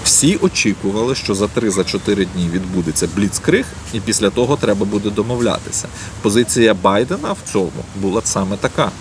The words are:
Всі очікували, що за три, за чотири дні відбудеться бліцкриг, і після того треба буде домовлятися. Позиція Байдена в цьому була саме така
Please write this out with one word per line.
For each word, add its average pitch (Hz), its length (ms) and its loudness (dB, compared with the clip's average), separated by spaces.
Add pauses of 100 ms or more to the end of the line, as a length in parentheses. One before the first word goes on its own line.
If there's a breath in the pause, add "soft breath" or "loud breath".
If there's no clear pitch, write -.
Всі - 320 4
очікували, 113 800 0
що - 200 -2
за 101 120 0
три, 113 240 0
за 92 120 2
чотири 98 420 0
дні 87 280 -2
відбудеться 90 600 -2
бліцкриг, 123 500 2 (280)
і - 60 -2
після 101 300 2
того 120 280 2
треба 104 280 0
буде 104 240 -2
домовлятися. 110 760 -2 (340 loud breath)
Позиція 113 520 4
Байдена 104 580 0
в - 200 -8
цьому 92 200 0 (300)
була 98 220 0
саме 98 340 -2
така - 440 0